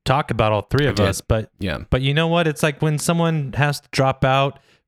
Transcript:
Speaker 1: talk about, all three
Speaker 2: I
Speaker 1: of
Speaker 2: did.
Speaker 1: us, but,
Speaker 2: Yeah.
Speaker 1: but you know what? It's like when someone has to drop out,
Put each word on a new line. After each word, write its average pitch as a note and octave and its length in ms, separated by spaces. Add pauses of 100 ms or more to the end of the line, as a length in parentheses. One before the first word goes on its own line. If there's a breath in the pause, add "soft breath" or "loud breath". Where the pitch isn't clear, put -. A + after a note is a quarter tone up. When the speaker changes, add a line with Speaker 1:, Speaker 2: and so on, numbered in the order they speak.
Speaker 1:
talk C#3 260
about, A2 220
all G#2 100
three D3 240
Speaker 2:
I B2+ 40
Speaker 1:
of G#2 60
Speaker 2:
did. G#2 120
Speaker 1:
us, F#2+ 120
but, A2 380
Speaker 2:
Yeah. E2+ 200 (120)
Speaker 1:
but C3 120
you C#3 120
know E3 140
what? E3+ 180
It's D3+ 160
like D3+ 200
when D#3 160
someone D#3+ 580
has C#3+ 240
to - 100
drop C3+ 340
out, C3+ 340 (300 soft breath)